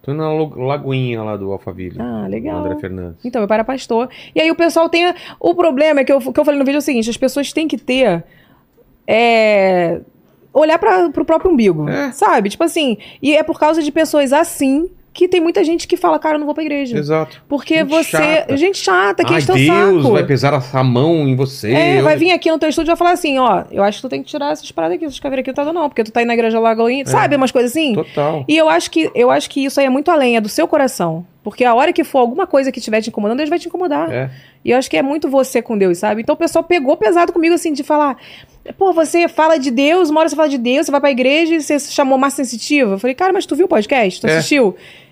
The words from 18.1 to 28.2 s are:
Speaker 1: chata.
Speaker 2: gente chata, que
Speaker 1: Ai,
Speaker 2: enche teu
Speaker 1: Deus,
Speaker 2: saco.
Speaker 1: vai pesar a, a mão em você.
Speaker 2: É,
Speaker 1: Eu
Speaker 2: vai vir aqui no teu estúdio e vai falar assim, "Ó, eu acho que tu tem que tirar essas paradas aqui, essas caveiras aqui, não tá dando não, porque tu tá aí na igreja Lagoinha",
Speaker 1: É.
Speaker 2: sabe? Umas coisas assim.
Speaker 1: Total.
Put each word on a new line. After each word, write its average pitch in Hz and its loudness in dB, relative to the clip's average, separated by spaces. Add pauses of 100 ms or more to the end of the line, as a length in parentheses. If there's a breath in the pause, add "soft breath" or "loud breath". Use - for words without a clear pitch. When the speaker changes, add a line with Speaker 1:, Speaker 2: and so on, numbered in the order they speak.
Speaker 1:
chata. 302 0
Speaker 2:
gente 359 0
chata, 381 0
que - 0
Speaker 1:
Ai, 320 2
Speaker 2:
enche - 0
teu 370 2
Speaker 1:
Deus, 196 4
Speaker 2:
saco. 220 4
Speaker 1:
vai - 2
pesar 139 0
a, 135 0 (160)
a 131 2
mão 143 2
em 131 0
você. 131 -4
Speaker 2:
É, 339 2
Speaker 1:
Eu - 2
Speaker 2:
vai 302 4
vir 330 2
aqui 339 0
no 320 0
teu 320 0
estúdio 320 -2
e - 4
vai 330 2
falar 349 2
assim, 330 0
"Ó, 233 2
eu 196 -2
acho 208 0
que - -16
tu 262 -10
tem 277 -6
que - -16
tirar 294 -6
essas - -10
paradas 330 -4
aqui, 330 -6
essas 277 -10
caveiras 269 -6
aqui, 262 -6
não 262 -8
tá 285 -2
dando 320 -4
não, 311 -2
porque 226 -2
tu 220 -12
tá 240 0
aí 233 0
na 233 -2
igreja 226 0
Lagoinha", 226 0
Speaker 1:
É. 254 -8
Speaker 2:
sabe? 359 2
Umas 262 2
coisas 247 0
assim. 294 -2
Speaker 1:
Total. 151 -4